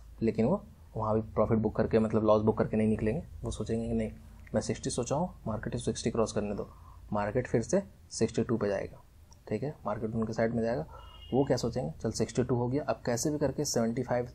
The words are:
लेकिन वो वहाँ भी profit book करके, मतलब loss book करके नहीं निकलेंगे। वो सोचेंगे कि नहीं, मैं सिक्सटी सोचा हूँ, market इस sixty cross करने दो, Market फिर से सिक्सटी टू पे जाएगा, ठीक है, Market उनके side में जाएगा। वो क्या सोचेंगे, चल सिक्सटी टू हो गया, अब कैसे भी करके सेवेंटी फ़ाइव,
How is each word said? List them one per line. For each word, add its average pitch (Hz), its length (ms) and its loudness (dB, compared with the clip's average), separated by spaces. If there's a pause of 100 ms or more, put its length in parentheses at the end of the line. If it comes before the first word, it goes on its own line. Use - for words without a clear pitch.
(220)
लेकिन 110 240 4
वो 190 160 2 (340)
वहाँ 110 180 0
भी 113 60 4 (120)
profit 110 260 4
book 110 180 0
करके, 113 220 4
मतलब 110 260 2
loss 107 180 6
book 110 160 4
करके 110 180 2
नहीं 107 120 4
निकलेंगे। 110 340 0 (200)
वो 117 80 -4
सोचेंगे 113 380 -4
कि 117 60 0
नहीं, 110 180 0 (420)
मैं 131 80 4
सिक्सटी - 280 -2
सोचा 135 260 0
हूँ, 180 180 0 (120)
market 110 280 -4
इस 120 100 -4
sixty 113 260 0
cross 110 220 2
करने 101 220 -2
दो, 101 140 -6 (440)
Market 107 340 0
फिर 120 160 2
से 185 200 2 (280)
सिक्सटी - 320 0
टू 113 140 0
पे 104 120 0
जाएगा, - 340 -4 (460)
ठीक 107 140 -2
है, 147 120 -4 (120)
Market 107 280 -4
उनके 113 180 -2
side 113 220 0
में 113 80 0
जाएगा। 123 240 -2 (460)
वो 131 120 6
क्या 135 120 2
सोचेंगे, 123 360 -2
चल - 200 -4
सिक्सटी 120 300 0
टू 127 140 2
हो 120 120 0
गया, 139 160 0
अब - 220 -2
कैसे 123 240 0
भी 147 80 0
करके 143 260 0
सेवेंटी 117 380 0
फ़ाइव, 123 320 0